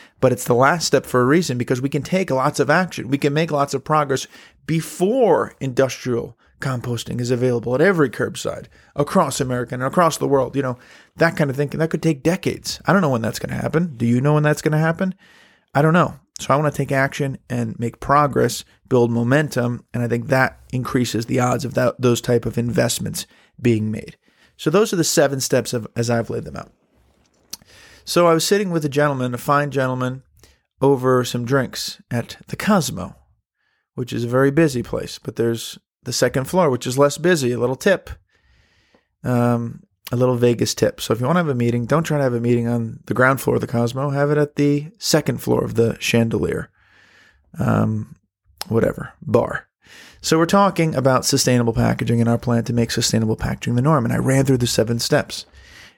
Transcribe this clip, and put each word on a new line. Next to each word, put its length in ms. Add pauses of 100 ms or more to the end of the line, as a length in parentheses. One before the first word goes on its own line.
(200)
but 120
it's 120
the 100
last 320
step 220
for 140
a 40
reason, 320
because 240
we 80
can 140
take 260
lots 300
of 100
action. 380
We 100
can 160
make 160
lots 240
of 100
progress 440 (400)
before 920
industrial 800 (220)
composting 600
is 120
available 420
at 80
every 300
curbside 560 (280)
across 460
America 320
and 80
across 360
the 100
world, 280
you 60
know, 160 (380)
that 200
kind 140
of 60
thing. 140
That 200
could 140
take 180
decades. 640
I 80
don't 80
know 80
when 140
that's 160
gonna 200
happen. 380
Do 80
you 160
know 140
when 80
that's 180
gonna 160
happen? 380 (580)
I 80
don't 120
know. 260 (200)
So 140
I 40
wanna 120
take 220
action 480 (100)
and 300
make 200
progress, 640 (220)
build 220
momentum, 760 (120)
and 80
I 40
think 200
that 320 (120)
increases 540
the 140
odds 260
of 80
that, 260
those 220
type 240
of 140
investments 640 (360)
being 300
made. 260 (400)
So 140
those 200
are 40
the 80
seven 360
steps 320
of, 240
as 140
I've 220
laid 140
them 100
out. 160 (1300)
So 220
I 80
was 100
sitting 280
with 120
a 60
gentleman, 460
a 20
fine 320
gentleman, 540 (580)
over 420
some 220
drinks 640
at 280 (100)
the 80
Cosmo, 600 (800)
which 180
is 120
a 40
very 220
busy 320
place, 380
but 160
there's 420 (260)
the 100
second 320
floor, 260
which 160
is 100
less 220
busy. 320
A 80
little 160
tip, 340 (1160)
um, 600 (280)
a 40
little 200
Vegas 380
tip. 260
So 140
if 80
you 60
wanna 120
have 80
a 80
meeting, 300
don't 180
try 140
to 60
have 100
a 80
meeting 260
on 380
the 80
ground 280
floor 160
of 40
the 60
Cosmo. 420
Have 220
it 80
at 160
the 420
second 400
floor 260
of 120
the 240
Chandelier, 680 (920)
um, 560 (520)
whatever, 540
bar. 460 (560)
So 140
we're 80
talking 480
about 320
sustainable 480
packaging 460
and 100
our 80
plan 280
to 80
make 180
sustainable 440
packaging 380
the 80
norm. 240
And 80
I 40
ran 280
through 140
the 80
seven 320
steps. 480 (500)